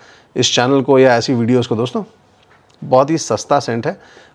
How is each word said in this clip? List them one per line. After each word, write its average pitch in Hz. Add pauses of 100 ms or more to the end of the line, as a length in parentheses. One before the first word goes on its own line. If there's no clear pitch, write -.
(360)
इस 127
चैनल 135
को 131
या 131
ऐसी 117
वीडियोज़ 120
को। 120
दोस्तों 123 (800)
बहुत 139
ही 160
सस्ता 139
सेंट 120
है, 190 (340)